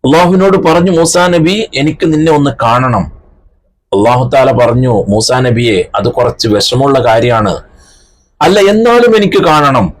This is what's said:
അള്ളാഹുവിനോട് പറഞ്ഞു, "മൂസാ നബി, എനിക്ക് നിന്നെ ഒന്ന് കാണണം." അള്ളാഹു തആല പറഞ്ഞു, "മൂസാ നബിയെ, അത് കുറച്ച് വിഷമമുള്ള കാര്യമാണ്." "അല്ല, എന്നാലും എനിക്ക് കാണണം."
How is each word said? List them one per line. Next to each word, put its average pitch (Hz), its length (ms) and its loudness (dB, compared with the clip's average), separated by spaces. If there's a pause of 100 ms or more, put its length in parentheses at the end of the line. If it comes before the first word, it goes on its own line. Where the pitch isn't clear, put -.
അള്ളാഹുവിനോട് 180 520 2
പറഞ്ഞു, 170 340 0
"മൂസാ 170 360 0
നബി, 175 480 0
എനിക്ക് 156 380 -2
നിന്നെ 156 180 0
ഒന്ന് 147 200 0 (120)
കാണണം." 117 480 -2 (840)
അള്ളാഹു 120 420 0
തആല 131 160 2
പറഞ്ഞു, 120 380 2
"മൂസാ 110 500 -2
നബിയെ, 117 560 0
അത് 101 120 -2
കുറച്ച് 117 400 -2
വിഷമമുള്ള 123 580 0
കാര്യമാണ്." 113 520 0 (840)
"അല്ല, 180 180 2
എന്നാലും 226 580 2
എനിക്ക് 202 260 0
കാണണം." 139 580 0